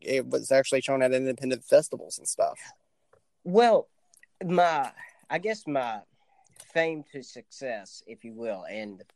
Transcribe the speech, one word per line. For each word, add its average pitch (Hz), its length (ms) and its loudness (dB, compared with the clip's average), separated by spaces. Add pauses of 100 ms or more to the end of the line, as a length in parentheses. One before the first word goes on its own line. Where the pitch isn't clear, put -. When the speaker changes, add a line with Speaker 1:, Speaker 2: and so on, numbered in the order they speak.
Speaker 1:
it 127 280 -2
was 131 220 0
actually 135 300 4
shown 135 200 0
at 127 120 4
independent 131 500 -2
festivals - 560 2
and - 80 -10
stuff? - 320 -2 (840)
Speaker 2:
Well, 202 440 4 (580)
my, 160 460 2 (400)
I 160 80 -2
guess 214 260 -6
my 120 360 -4 (720)
fame 165 380 -2
to 135 120 -14
success, 113 800 -12
if 110 180 -20
you 113 100 -16
will, 107 320 -8
in 101 320 -10
the - 80 -20 (100)